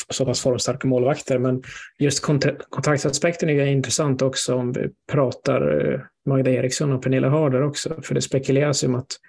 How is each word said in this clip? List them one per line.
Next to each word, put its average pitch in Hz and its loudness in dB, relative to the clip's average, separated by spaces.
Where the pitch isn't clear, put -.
så - -2
pass 123 -2
formstarka 127 -2
målvakter, 127 0
men 127 0
just 143 0
kontra-, 147 2
kontraktsaspekten 151 -2
är 151 2
ju 139 2
intressant 135 0
också 131 0
om 123 -2
vi - -2
pratar, 139 2
eh, 139 -2
Magda 131 4
Eriksson 131 0
och 131 -2
Pernilla 131 2
Harder 139 2
också, 147 -4
för 143 -4
det 139 0
spekuleras 139 0
ju 143 0
om 127 0
att 123 -6